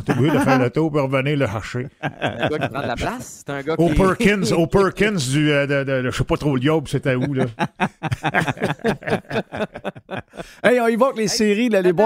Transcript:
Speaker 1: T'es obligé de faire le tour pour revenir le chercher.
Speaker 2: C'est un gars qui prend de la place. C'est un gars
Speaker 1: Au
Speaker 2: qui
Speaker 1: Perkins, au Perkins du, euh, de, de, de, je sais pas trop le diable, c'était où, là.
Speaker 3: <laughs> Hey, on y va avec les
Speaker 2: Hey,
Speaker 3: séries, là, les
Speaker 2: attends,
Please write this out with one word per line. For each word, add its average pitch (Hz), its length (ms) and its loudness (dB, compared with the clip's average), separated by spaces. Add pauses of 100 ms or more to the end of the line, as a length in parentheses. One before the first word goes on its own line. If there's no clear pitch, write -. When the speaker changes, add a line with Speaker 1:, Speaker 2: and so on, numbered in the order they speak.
Speaker 1:
T'es - 80 -2
obligé 123 200 2
de 262 60 4
faire 262 200 4
le 123 100 2
tour 160 220 0
pour 147 100 0
revenir 135 360 0
le 139 100 2
chercher. 113 400 -6 (140)
Speaker 2:
C'est 143 80 -4 (120)
un - 280 -2
gars 151 100 -2
qui 147 140 -2
prend 135 80 -6
de 117 60 -4
la 120 80 -4
place. 220 500 -8
C'est - 80 -14
un 139 80 -6
gars 156 160 -4
Speaker 1:
Au 165 120 4
Speaker 2:
qui 151 60 2
Speaker 1:
Perkins, 190 580 2
au 165 140 2
Perkins 196 460 2
du, 147 380 2
euh, 143 160 2
de, 139 220 0
de, 131 140 0
de, 123 80 -2
je - 60 -6
sais 131 80 2
pas 165 120 0
trop 147 180 0
le 127 60 2
diable, 151 280 0
c'était 131 260 0
où, 131 180 -2
là. 131 120 0 (120)
Speaker 3:
<laughs> - 0 - (3000)
Hey, 240 160 4
on 233 80 0
y 233 80 2
va 247 120 4
avec 247 100 -2
les 220 60 -2
Speaker 2:
Hey, 190 60 2
Speaker 3:
séries, 214 400 2
là, 196 120 4
les 180 80 4
Speaker 2:
attends, 165 160 2